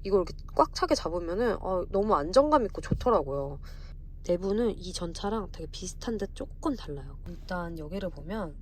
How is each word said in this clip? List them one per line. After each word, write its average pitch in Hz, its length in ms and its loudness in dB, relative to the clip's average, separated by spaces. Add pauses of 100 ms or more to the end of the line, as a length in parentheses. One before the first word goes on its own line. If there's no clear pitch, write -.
이걸 196 200 4
이렇게 - 120 -4 (200)
꽉 - 200 6
차게 330 200 4
잡으면은, 175 680 0
어, 185 280 0
너무 202 240 4
안정감 254 520 6
있고 - 160 -4
좋더라고요. 139 760 2 (680)
내부는 196 480 2
이 170 160 -8
전 170 220 -6
차랑 202 360 -4
되게 160 200 -10
비슷한 208 480 -6
듯 196 160 -6
조금 - 420 -4
달라요. 139 500 -8
일단 170 520 -6
여기를 175 320 -4
보면 160 520 -6